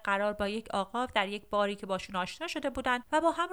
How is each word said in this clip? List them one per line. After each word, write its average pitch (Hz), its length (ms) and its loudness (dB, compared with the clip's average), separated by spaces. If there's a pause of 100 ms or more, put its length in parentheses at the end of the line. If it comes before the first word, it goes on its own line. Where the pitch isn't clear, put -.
قرار 202 300 2
با 208 140 0
یک 214 240 -4
آقا 202 340 0
در 208 220 2
یک 202 220 -8
باری 202 260 2
که 202 100 -12
باشون 190 300 -4
آشنا 185 320 -4
شده 294 220 -2
بودن 247 300 0 (120)
و 311 100 6
با 330 100 4
هم 339 220 0